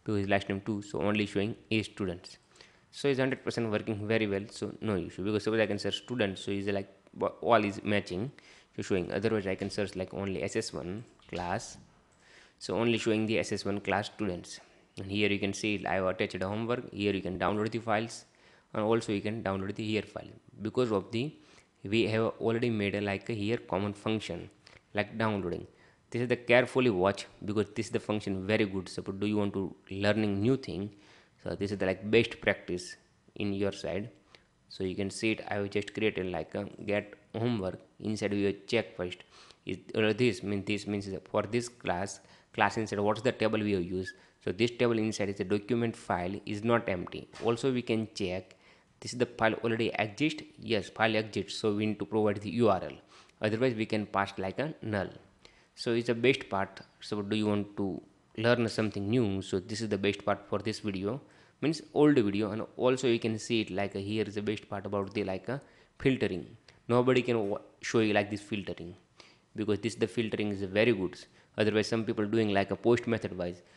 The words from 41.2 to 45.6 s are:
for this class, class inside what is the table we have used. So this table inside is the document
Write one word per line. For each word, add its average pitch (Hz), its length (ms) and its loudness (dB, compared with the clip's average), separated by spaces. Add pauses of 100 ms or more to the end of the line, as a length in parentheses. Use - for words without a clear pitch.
for 107 160 0
this 117 260 -2
class, 92 520 -4 (320)
class 101 240 4
inside 104 240 -2
what 104 160 4
is - 60 -8
the 120 100 2
table 110 260 2
we 104 140 2
have 92 100 2
used. 92 300 -4 (320)
So 101 80 -2
this 113 200 2
table 117 260 2
inside 107 320 0
is 98 60 -4
the 101 80 -2
document 110 520 0